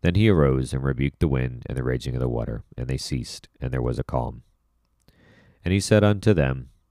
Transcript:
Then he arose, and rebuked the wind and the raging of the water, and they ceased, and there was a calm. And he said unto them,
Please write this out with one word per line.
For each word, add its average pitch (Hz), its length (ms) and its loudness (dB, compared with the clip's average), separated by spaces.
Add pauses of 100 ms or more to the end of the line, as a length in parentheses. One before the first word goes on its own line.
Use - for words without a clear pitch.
Then 87 140 2
he 107 160 6
arose, 67 420 4
and 67 100 -4
rebuked 67 380 -2
the 85 80 2
wind 64 380 -2
and 62 100 -8
the 62 80 -4
raging 64 300 -4
of 62 60 -4
the 62 80 -2
water, 57 360 -6 (120)
and 62 120 -6
they 65 80 -2
ceased, - 520 -8 (120)
and 64 100 -6
there 64 120 -2
was 60 160 -2
a 64 60 -4
calm. 60 380 -6 (1200)
And 90 120 -2
he 98 60 4
said 104 220 4
unto 104 300 4
them, 65 380 0 (200)